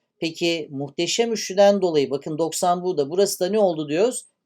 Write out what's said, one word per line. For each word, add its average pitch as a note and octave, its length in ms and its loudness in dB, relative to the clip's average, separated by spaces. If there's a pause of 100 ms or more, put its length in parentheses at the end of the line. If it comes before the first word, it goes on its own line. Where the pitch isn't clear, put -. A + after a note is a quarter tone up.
(200)
Peki E3+ 520 -4
muhteşem E3+ 600 -2
üçlüden G3+ 480 4
dolayı D3+ 280 2
bakın C#3+ 280 -6
doksan F3 460 0
burada. D3 260 -2
Burası F#3+ 300 0
da F3+ 100 0
ne G#3+ 100 0
oldu D#3 300 0
diyoruz? G#3 360 0 (200)